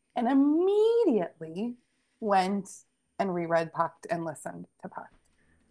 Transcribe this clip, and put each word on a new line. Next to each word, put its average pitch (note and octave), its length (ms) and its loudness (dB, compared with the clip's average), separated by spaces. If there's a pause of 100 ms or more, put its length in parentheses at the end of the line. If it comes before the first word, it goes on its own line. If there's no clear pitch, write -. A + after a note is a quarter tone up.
(160)
and A#3+ 120 -2
immediately C#4+ 1500 2 (440)
went G3 500 0 (500)
and G3 140 -2
reread E3 400 0
Pucked - 360 -4
and E3+ 140 -4
listened E3+ 440 -10 (140)
to F#3 80 -12
Pucked. - 260 -16 (560)